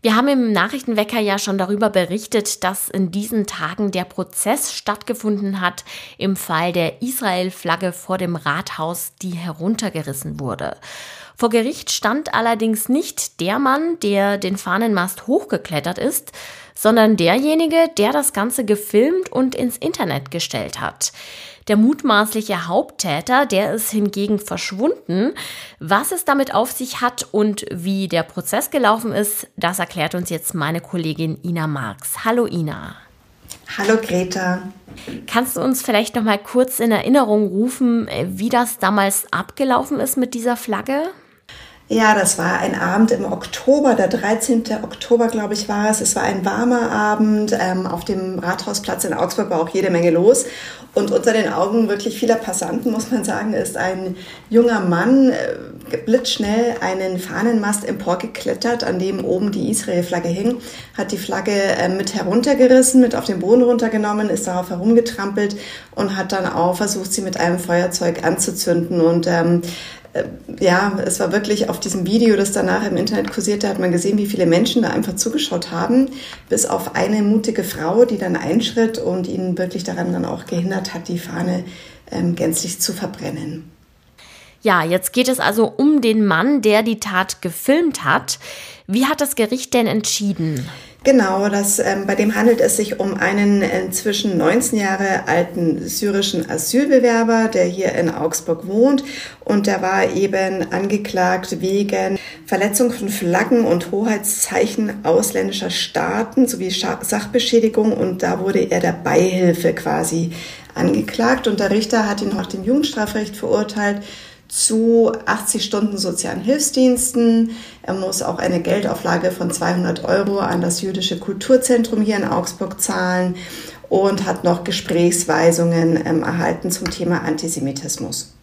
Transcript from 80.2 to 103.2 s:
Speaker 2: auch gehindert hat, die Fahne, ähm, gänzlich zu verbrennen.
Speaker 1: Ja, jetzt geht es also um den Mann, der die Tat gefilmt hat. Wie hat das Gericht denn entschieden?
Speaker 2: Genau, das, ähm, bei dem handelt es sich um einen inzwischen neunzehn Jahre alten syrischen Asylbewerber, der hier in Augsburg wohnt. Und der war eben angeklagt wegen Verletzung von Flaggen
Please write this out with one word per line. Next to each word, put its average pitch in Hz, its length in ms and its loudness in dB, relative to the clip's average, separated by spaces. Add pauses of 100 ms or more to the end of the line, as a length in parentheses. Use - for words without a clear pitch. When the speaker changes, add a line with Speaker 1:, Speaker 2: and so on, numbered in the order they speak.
Speaker 2:
auch - 180 -8
gehindert 185 480 -4
hat, 170 160 -10
die 175 100 -4
Fahne, 175 460 -4 (460)
ähm, 175 240 0
gänzlich 170 440 -2
zu - 140 -4
verbrennen. 156 800 -8 (920)
Speaker 1:
Ja, 180 240 2
jetzt 170 300 -2
geht 254 140 4
es 262 120 0
also 214 260 2
um 285 360 4
den 220 240 4
Mann, 214 340 2
der 214 220 4
die 220 180 0
Tat 190 400 -2
gefilmt 285 640 0
hat. - 340 0 (480)
Wie 247 200 2
hat 294 160 0
das 285 120 -2
Gericht 240 380 -2
denn 240 140 4
entschieden? 170 840 -2 (360)
Speaker 2:
Genau, 202 440 4
das, 202 320 0
ähm, 196 260 0
bei 202 80 0
dem 214 220 2
handelt 226 240 6
es - 160 4
sich 208 240 -2
um 196 140 0
einen 202 460 2
inzwischen 190 800 -2
neunzehn 214 400 2
Jahre 196 480 0
alten 170 640 0
syrischen 196 600 -2
Asylbewerber, 233 1040 2
der 185 120 2
hier 180 320 -2
in 165 120 0
Augsburg 165 600 -4
wohnt. 254 340 4 (420)
Und 208 220 2
der 196 160 0
war 190 300 2
eben 190 580 0
angeklagt 185 920 -2
wegen 196 600 0 (260)
Verletzung 208 460 2
von 202 160 -6
Flaggen 202 560 2